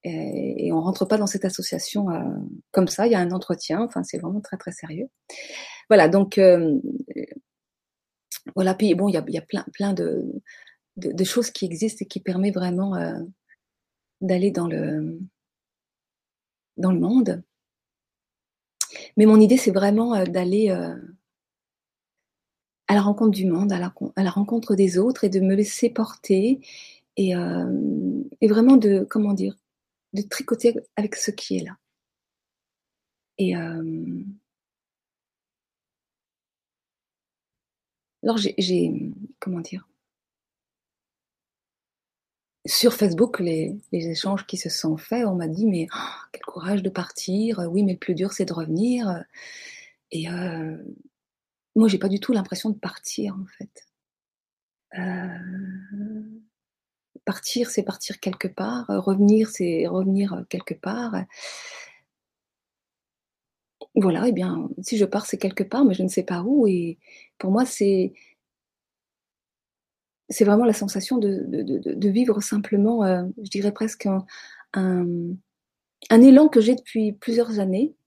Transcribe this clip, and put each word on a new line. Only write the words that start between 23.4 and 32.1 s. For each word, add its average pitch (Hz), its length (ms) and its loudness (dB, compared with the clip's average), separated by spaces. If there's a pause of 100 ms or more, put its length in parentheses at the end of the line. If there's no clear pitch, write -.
monde, 185 260 0
à 180 60 -2
la 180 120 -4
con-, - 260 -12
à 190 60 0
la 185 80 2
rencontre 214 440 -2
des 185 220 4
autres 226 280 2
et 202 40 2
de 190 120 2
me 190 140 4
laisser 208 360 0
porter 220 720 0 (560)
et, 185 180 0
euh, 175 880 -2 (180)
et 220 80 6
vraiment 233 280 8
de, 202 280 6
comment 208 300 0
dire, 190 220 -2 (580)
de 202 80 -2
tricoter 233 520 0 (220)
avec 208 200 -4
ce - 140 -4
qui 190 280 -6
est 160 60 -6
là. 180 120 -16 (1600)